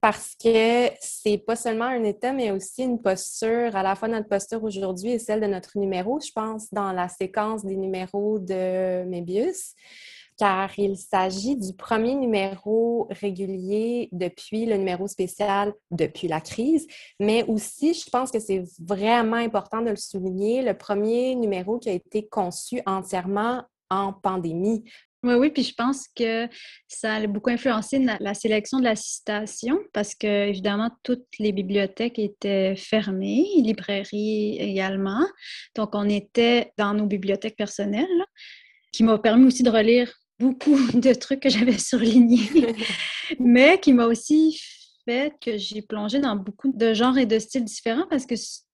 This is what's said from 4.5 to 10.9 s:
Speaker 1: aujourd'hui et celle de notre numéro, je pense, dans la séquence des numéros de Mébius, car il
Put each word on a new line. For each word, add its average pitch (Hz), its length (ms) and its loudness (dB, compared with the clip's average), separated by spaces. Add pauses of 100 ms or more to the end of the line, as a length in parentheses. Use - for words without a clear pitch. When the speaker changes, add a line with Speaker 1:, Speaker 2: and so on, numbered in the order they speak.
Speaker 1:
aujourd'hui 196 500 -4
et 233 60 -2
celle 220 220 -4
de 208 60 -2
notre 196 320 -6
numéro, 196 420 -2
je - 100 -14
pense, 220 420 -8
dans 196 200 -4
la 180 160 -4
séquence 208 560 -6
des 190 120 -6
numéros 190 640 -4
de 185 680 -2
Mébius, 185 680 -6 (680)
car 196 400 0
il 196 200 -2